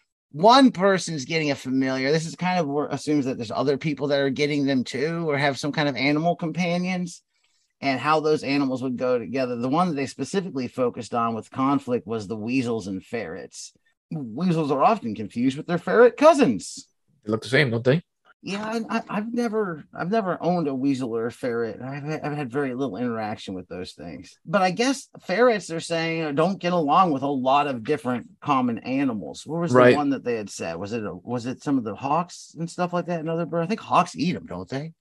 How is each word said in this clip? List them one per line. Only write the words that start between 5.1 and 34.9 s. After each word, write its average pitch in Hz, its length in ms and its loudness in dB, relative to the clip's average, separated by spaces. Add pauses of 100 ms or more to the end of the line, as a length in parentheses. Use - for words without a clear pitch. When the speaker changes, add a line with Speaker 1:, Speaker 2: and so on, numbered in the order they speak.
Speaker 1:
or 139 80 0
have 139 220 0
some 147 120 -4
kind 147 180 0
of 131 60 -4
animal 151 400 2
companions, 175 840 -4 (600)
and 135 180 -2
how 151 220 2
those 151 220 2
animals 131 380 0
would 127 160 -4
go 127 220 0
together. 123 360 -4
The 120 140 -2
one 175 200 2
that 147 60 -2
they 135 120 -4
specifically 135 600 -6
focused 120 460 -4
on 117 220 0
with 107 160 -10
conflict 131 560 0
was 107 200 -6
the 110 100 -6
weasels 117 500 -2
and 92 180 -8
ferrets. - 680 -10 (380)
Weasels 156 600 -2
are 143 120 2
often 180 300 2
confused 120 440 -2
with 160 100 -12
their 170 100 0
ferret 220 400 6
cousins. 277 680 4 (360)
Speaker 2:
They 107 80 -4
look 110 120 0
the 110 60 -10
same, 135 200 4
don't 113 140 -2
they? 143 180 4 (440)
Speaker 1:
Yeah, 196 160 -4 (280)
I, 226 80 -2
I, - 120 -2
I've 220 240 -4
never, 214 520 -2 (120)
I've 170 140 -4
never 202 320 0
owned 170 240 2
a 135 80 -2
weasel 127 400 0
or 113 120 -2
a 120 40 -4
ferret. 117 500 -4
I've, 139 220 -10
I've 147 320 -4
had 143 160 -6
very 139 240 -2
little 123 220 -4
interaction 110 560 -6
with 92 160 -10
those 90 240 -10
things. - 520 -16
But 190 160 -4
I 185 100 2
guess 240 360 -2 (140)
ferrets, 214 460 2
they're 165 120 -6
saying, 165 440 -2
uh, 151 100 -4
don't 170 260 0
get 175 140 0
along 170 380 4
with 135 120 0
a 139 40 0
lot 143 400 2
of 120 180 -6
different 127 420 -2 (140)
common 123 380 2
animals. 123 680 -2
What 165 140 -2
was 170 100 0
Speaker 2:
Right. 123 200 10
Speaker 1:
the - 40 8
one 143 140 2
that 135 160 -2
they 120 100 0
had 104 140 -6
said? 82 260 -6
Was 98 160 -8
it 113 140 -4
a, 87 100 -8
was 117 300 -6
it 123 180 -8
some 139 140 2
of 113 80 -2
the 101 100 -6
hawks 147 640 -4
and 165 100 -6
stuff 175 220 -4
like 175 140 -2
that? 170 160 -4
Another 165 240 -2
bird? 170 160 -2
I 165 40 -2
think 202 140 -2
hawks - 340 2
eat 151 220 -2
'em, 90 100 -10
don't 90 220 -10
they? 147 340 -6